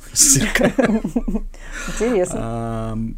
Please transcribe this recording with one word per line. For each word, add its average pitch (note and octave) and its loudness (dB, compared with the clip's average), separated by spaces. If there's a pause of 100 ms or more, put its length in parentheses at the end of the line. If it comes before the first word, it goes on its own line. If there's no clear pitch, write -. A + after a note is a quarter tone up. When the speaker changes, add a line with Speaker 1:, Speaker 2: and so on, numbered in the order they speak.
Speaker 1:
<laughs> - -18
из C#4+ 6
цирка. - 4
Speaker 2:
<laughs> A3 0 (540)
Интересно. G3+ 0 (520)
Speaker 1:
Ам, A2 -4